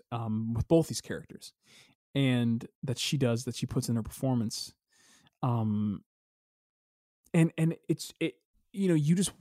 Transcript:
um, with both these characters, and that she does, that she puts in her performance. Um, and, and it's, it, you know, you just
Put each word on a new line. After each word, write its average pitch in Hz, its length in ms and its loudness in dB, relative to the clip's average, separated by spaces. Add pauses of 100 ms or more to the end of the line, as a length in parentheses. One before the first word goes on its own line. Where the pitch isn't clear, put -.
(120)
um, 113 420 -4
with 117 140 -2
both 165 200 4
these - 140 -8
characters, - 500 -12 (600)
and 120 540 0 (160)
that 117 160 -4
she - 180 -2
does, 120 280 2
that 120 100 -6
she - 100 -6
puts - 240 -2
in 117 60 2
her 113 80 -2
performance. 120 720 -4 (680)
Um, 107 600 0 (1300)
and, 165 240 6
and 160 180 2 (140)
it's, - 300 -2
it, 160 160 -2 (360)
you 196 160 0
know, 175 60 6
you 156 220 4
just 185 260 2